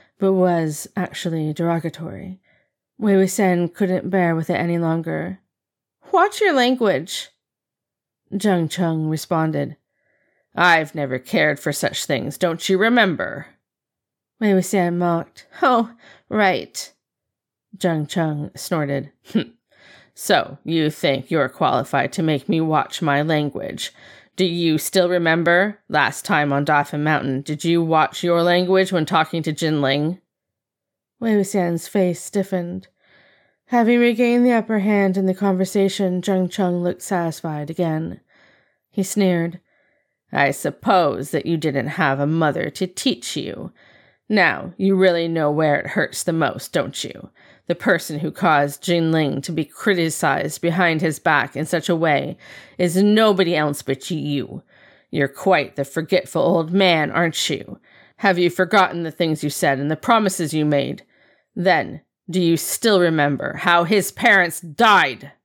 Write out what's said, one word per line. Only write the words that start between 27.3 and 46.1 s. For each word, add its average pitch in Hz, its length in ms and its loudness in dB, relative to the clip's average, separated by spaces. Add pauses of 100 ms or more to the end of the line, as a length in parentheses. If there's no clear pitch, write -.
did 147 220 -8
you 170 200 2
watch 160 400 0
your 170 200 2
language 185 480 2
when 160 140 0
talking 160 380 0
to 156 100 -4
Jinling?" 151 640 0 (1000)
Wei 226 160 0
Wuxian's 185 520 0
face 180 340 0
stiffened. 185 640 -6 (800)
Having 240 340 4
regained 240 460 4
the 247 60 4
upper 220 280 0
hand 196 360 2
in 190 120 0
the 185 60 0
conversation, 190 880 0
Zheng 185 280 0
Cheng 180 340 -2
looked 175 180 -4
satisfied 160 680 -4
again. 160 500 -4 (720)
He 196 140 -4
sneered, 175 560 0 (760)
"I 139 180 2
suppose 151 800 0
that - 140 -2
you 165 120 0
didn't 139 300 -2
have 143 320 0
a 143 80 0
mother 160 440 0
to 185 160 -6
teach - 500 -4
you. - 340 -10 (560)
Now, 175 500 0
you 196 180 2
really 175 320 4
know 160 240 0
where 147 240 2
it - 120 -2
hurts - 360 -4